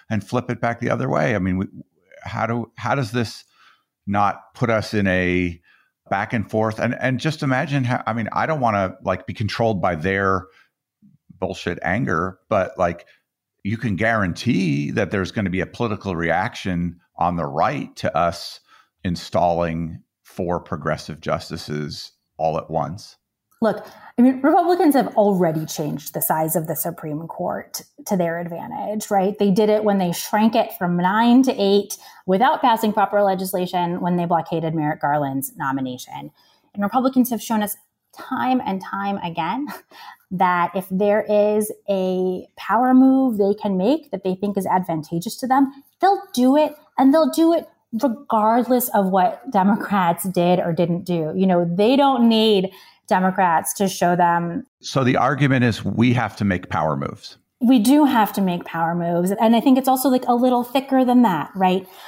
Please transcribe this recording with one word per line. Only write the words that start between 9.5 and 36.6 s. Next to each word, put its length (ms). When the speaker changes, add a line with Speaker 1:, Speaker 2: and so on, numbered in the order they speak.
Speaker 1:
by 140
their 500
bullshit 420
anger, 560
but, 300
like, 300
you 140
can 180
guarantee 960
that 200
there's 200
gonna 180
be 120
a 40
political 500
reaction 840
on 180
the 100
right 500
to 200
us 440
installing 1000
four 360
progressive 600
justices 920
all 200
at 120
once? 480
Speaker 2:
Look, 240
I 40
mean, 200
Republicans 540
have 200
already 500
changed 480
the 80
size 360
of 100
the 80
Supreme 520
Court 540
to 120
their 220
advantage, 720
right? 300
They 120
did 180
it 160
when 140
they 120
shrank 420
it 200
from 240
nine 460
to 140
eight 400
without 360
passing 300
proper 300
legislation 800
when 160
they 80
blockaded 500
Merrick 260
Garland's 540
nomination. 760